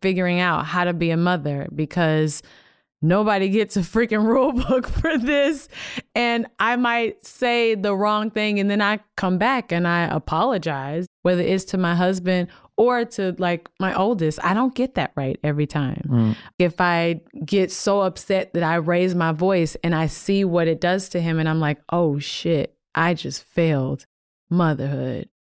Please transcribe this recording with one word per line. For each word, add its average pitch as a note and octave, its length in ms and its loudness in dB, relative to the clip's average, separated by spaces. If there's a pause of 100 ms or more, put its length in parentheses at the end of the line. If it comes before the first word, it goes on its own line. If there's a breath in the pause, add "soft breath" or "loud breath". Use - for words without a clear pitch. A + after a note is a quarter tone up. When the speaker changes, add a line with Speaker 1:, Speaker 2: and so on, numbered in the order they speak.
Speaker 1:
figuring F3+ 400 0
out E3+ 240 0
how F3 200 -2
to F3 100 0
be E3+ 160 0
a E3 60 2
mother, D3+ 580 0
because D#3 680 0 (600 soft breath)
nobody F#3+ 480 2
gets G#3 260 0
a G3 40 2
freaking A3 440 0
<laughs> - 20 2
rule C4 260 2
book B3 360 0
for D#4 300 0
this. C#4+ 500 0 (460 loud breath)
And A#3 320 0 (120)
I A#3 180 0
might A#3 500 -2
say A#3+ 480 0
the G3+ 200 -2
wrong G#3+ 360 0
thing G#3+ 300 0
and G3+ 100 2
then G#3 100 2
I G#3 200 0 (160)
come F#3 200 0
back A#3+ 360 0
and F3 140 0
I E3+ 180 2
apologize, D#3+ 1000 -2 (140)
whether F3+ 220 2
it's F#3+ 240 0
to F#3+ 120 -2
my E3+ 160 2
husband F3+ 540 0 (280 loud breath)
or A#3+ 280 4
to, F#3+ 340 -4
like, F3 300 -2 (100)
my F#3+ 160 -2
oldest. F#3 480 0
I E3+ 100 2
don't B3 220 0
get C4 220 -2
that D#3 180 -2
right C3+ 300 -4
every D3 220 0
time. C#3+ 420 -4
Speaker 2:
Mm. A2+ 280 2 (220 loud breath)
Speaker 1:
If F3 220 0
I E3+ 400 2 (240)
get F#3+ 260 2
so G3+ 300 0
upset F#3+ 540 -2
that E3+ 100 0
I E3 120 0
raise F3 380 2
my E3 180 2
voice F3 520 2
and E3+ 100 2
I D#3+ 140 0
see G3 360 0
what E3+ 220 2
it D#3+ 140 0
does F#3 300 0
to F3+ 100 -2
him E3 180 0
and D#3+ 100 0
I'm D#3+ 120 0
like, D3 200 0 (100)
"Oh D#3+ 280 2
shit, - 560 -2 (180)
I E3 220 0
just C#3 300 -8
failed C#3 640 -2 (440)
motherhood." C#3+ 800 -2 (120)